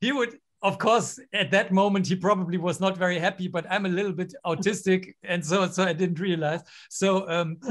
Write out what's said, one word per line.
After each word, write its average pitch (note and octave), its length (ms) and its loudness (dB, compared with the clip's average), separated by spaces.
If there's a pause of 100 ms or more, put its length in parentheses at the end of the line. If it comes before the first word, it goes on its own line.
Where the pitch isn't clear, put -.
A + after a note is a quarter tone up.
he A#3 100 0
would, B3 260 -2 (260)
of F#3+ 160 0
course, A3+ 420 2 (120)
at F#3+ 200 0
that G3+ 180 2
moment, G3 380 4
he F#3 80 0
probably F#3 420 0
was E3+ 220 -2
not F#3+ 160 2
very F3+ 240 0
happy, F#3 260 -2
but F3+ 240 -4
I'm G3 160 0
a F#3 40 0
little F#3+ 220 0
bit F3+ 220 -6 (100)
autistic. F#3 680 0 (100)
And F3 220 -4
so, F#3 240 2
so F#3 160 0
I F3+ 80 2
didn't E3+ 260 0
realize. E3 440 -2 (280)
So, F#3+ 380 0
um, E3 300 -2 (120)